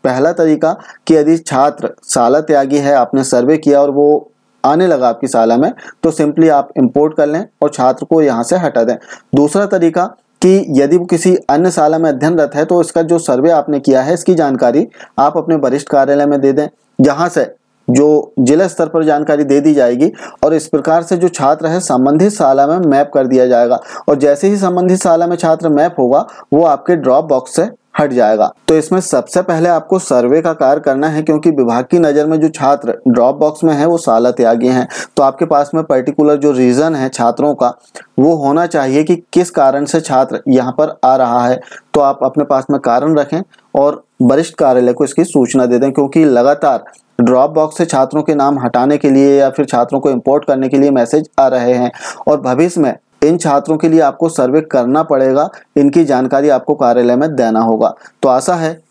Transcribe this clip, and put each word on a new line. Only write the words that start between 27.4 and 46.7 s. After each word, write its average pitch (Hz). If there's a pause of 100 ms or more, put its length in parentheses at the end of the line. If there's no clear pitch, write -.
से 190 (300)
हट 147
जाएगा। 110 (160)
तो 160
इसमें 160
सबसे 151
पहले 175
आपको 170
सर्वे 127
का 165
कार्य 147
करना 139
है, 156
क्योंकि 156
विभाग 123
की 175
नज़र 151
में 160
जो 156
छात्र 143 (120)
ड्रॉप 123
बॉक्स 151
में 160
है 147
वो 170
शाला 123
त्यागी 117
हैं। 127 (300)
तो 143
आपके 135
पास 143
में 160
पर्टिकुलर 147
जो 143
रीज़न 127
है 131
छात्रों 127
का 120 (460)
वो 160
होना 147
चाहिए 143
कि 170 (180)
किस 175
कारण 139
से 160
छात्र 135
यहाँ 131
पर 151
आ 131
रहा 120
है। 127 (340)
तो 147
आप 139
अपने 135
पास 135
में 139
कारण 139
रखें 147 (340)
और 143 (180)
वरिष्ठ 139
कार्यालय 127
को 131
इसकी 139
सूचना 131
दे 120
दें, 135
क्योंकि 139
लगातार 135 (380)